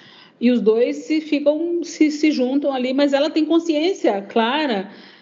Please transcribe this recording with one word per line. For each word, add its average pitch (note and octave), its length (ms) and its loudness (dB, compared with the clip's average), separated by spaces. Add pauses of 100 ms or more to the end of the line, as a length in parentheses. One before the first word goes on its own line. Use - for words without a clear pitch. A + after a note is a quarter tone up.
(400)
e A#3+ 120 2
os A#3 100 2
dois A#3+ 360 2
se D#4 220 -4
ficam, D#4 640 -2
se, - 280 2
se D4+ 180 0
juntam C4+ 420 0
ali, C4 220 -2
mas C#4+ 180 2
ela C#4 160 2
tem D#4 160 0
consciência D#4+ 800 0
clara A3+ 680 -2 (300)